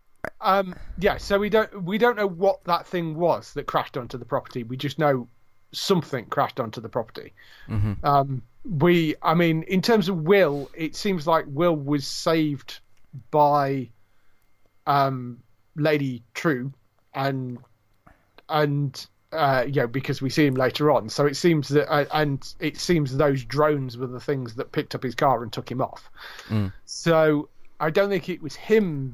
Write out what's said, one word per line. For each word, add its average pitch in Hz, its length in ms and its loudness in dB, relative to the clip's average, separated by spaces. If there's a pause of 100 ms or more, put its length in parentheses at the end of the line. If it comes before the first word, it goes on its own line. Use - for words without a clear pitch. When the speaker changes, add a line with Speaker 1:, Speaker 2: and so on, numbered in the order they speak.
(400)
Speaker 1:
um, 190 340 0 (240)
yeah, 175 180 2
so 202 220 0
we 208 100 0
don't, 202 360 0
we 196 140 -2
don't 240 180 4
know 208 100 0
what 190 380 0
that 170 220 0
thing 165 280 -4
was 156 400 0
that 139 120 -8
crashed - 300 -2
onto 123 220 -8
the 117 60 -12
property. 123 400 -6
We 123 120 -10
just 139 220 -6
know 139 300 2 (460)
something 139 520 -2
crashed - 340 -2
onto 113 200 -6
the 110 80 -12
property. - 440 -8 (360)
Speaker 2:
Mm-hmm. 104 360 -2
Speaker 1:
Um, 139 380 2 (220)
we, 170 580 4
I 160 120 2
mean, 165 300 4
in 185 180 0
terms 214 260 4
of 196 100 -2
Will, 156 560 4
it 160 220 -8
seems 180 320 -2
like 160 200 4
Will 160 280 0
was 143 300 -2
saved 160 760 -2 (500)
by, 143 580 2 (960)
um, 131 520 0 (380)
Lady 143 460 0 (120)
Trieu 135 380 -2 (420)
and, 131 440 -4 (920)
and, 147 580 0 (260)
uh, 135 340 2
you 143 160 0
know, 120 40 0
because 135 340 -4
we 135 100 -2
see 151 160 4
him 131 80 2
later 131 360 2
on. 110 180 2
So 143 180 0
it 143 100 0
seems 160 320 2
that, 143 220 2
uh, 147 220 2
and 147 340 0 (140)
it 151 160 -4
seems 143 400 0
those 139 280 2
drones 135 520 0
were 127 100 -6
the 123 140 -8
things 127 360 -4
that - 160 -8
picked 143 220 -4
up 123 80 -6
his 120 120 -6
car 127 280 2
and 113 100 -10
took - 180 -10
him 127 100 -4
off. - 300 -8 (380)
Speaker 2:
Mm. 104 240 -2 (120)
Speaker 1:
So 156 640 2 (320)
I 156 100 -2
don't 196 200 2
think 190 180 -4
it 180 140 -6
was 147 120 -10
him 160 600 0